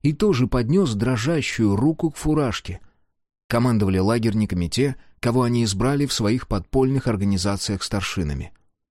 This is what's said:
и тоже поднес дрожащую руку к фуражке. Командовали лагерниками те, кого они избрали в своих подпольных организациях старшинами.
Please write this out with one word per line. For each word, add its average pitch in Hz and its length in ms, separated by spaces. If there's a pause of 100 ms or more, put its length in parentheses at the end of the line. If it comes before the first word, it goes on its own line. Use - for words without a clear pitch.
и 151 120
тоже 143 340
поднес 127 480
дрожащую 117 800
руку 151 340
к - 80
фуражке. 147 600 (680)
Командовали 110 520
лагерниками 104 680
те, 131 280 (240)
кого 123 240
они 120 220
избрали 127 420
в - 60
своих 113 340
подпольных 131 580
организациях 101 800
старшинами. 82 720 (360)